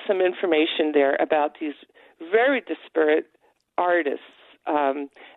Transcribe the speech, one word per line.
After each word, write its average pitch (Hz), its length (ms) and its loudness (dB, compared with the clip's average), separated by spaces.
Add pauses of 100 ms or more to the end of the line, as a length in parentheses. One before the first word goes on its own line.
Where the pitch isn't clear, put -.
some 190 140 0
information 165 720 0
there 143 240 2
about 151 440 0
these 151 140 -8 (560)
very 240 300 2
disparate 156 680 -2 (520)
artists. 175 420 0 (460)
Um, 143 420 -2 (280)